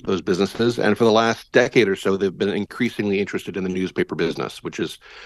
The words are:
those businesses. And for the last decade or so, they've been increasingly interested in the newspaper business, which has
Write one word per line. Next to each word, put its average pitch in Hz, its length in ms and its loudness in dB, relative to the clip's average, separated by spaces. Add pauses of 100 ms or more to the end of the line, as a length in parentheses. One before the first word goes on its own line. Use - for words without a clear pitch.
those 92 160 -2
businesses. 98 580 0
And 104 180 2
for 117 80 2
the 113 60 6
last 113 420 2
decade 123 360 4
or 95 80 0
so, 98 200 0
they've 95 200 0
been 101 140 -2
increasingly 104 680 -2
interested 95 380 -6
in 95 80 -4
the 92 60 -2
newspaper 92 440 -2
business, 78 480 -4
which 80 140 -10
has - 220 -6 (280)